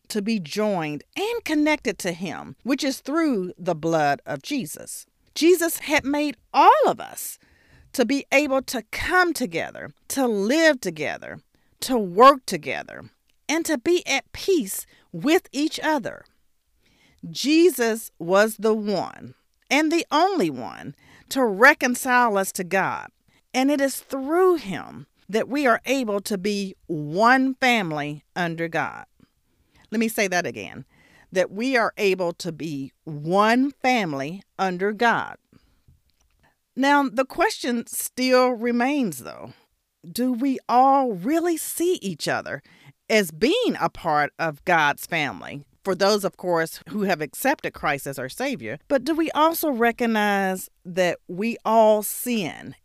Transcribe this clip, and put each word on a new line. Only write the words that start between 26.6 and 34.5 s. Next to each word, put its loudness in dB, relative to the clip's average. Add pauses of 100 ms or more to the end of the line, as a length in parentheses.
one 2
family -2 (100)
under -4
God. -6 (840)
Let -2
me 0
say 0
that 0
again, -10 (480)
that 0
we -2
are 0
able 0
to -10
be -8 (140)
one 2
family -2 (160)